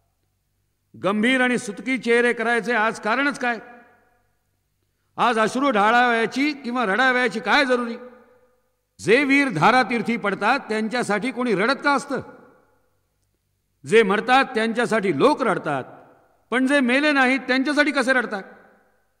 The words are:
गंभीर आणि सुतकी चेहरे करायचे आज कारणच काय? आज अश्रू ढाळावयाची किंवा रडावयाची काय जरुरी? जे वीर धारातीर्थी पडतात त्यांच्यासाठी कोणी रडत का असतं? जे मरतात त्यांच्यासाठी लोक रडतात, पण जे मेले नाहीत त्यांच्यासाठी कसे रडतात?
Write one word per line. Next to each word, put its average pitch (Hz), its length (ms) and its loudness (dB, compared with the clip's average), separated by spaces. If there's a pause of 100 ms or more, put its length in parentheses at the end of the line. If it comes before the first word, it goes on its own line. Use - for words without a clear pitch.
(960)
गंभीर 208 460 0
आणि 247 180 0
सुतकी 208 400 -6
चेहरे 233 340 2
करायचे 226 400 -2
आज 220 280 -2
कारणच 240 380 -2
काय? 240 200 -4 (1600)
आज 220 200 0
अश्रू 247 320 0
ढाळावयाची 240 840 2
किंवा 247 320 -6
रडावयाची 247 540 0
काय 254 240 2
जरुरी? 240 320 -2 (1040)
जे 208 240 4
वीर 277 240 2
धारातीर्थी 233 680 2
पडतात 202 520 -2
त्यांच्यासाठी 220 640 -4
कोणी 240 240 -2
रडत 220 300 0
का 285 80 2
असतं? 262 280 -4 (1600)
जे 196 180 4
मरतात 226 420 2 (100)
त्यांच्यासाठी 220 640 -2
लोक 285 240 2
रडतात, 156 420 -2 (680)
पण 254 140 0
जे 285 140 2
मेले 269 320 2
नाहीत 262 280 2
त्यांच्यासाठी 269 500 0
कसे 262 220 0
रडतात? 220 300 -4 (760)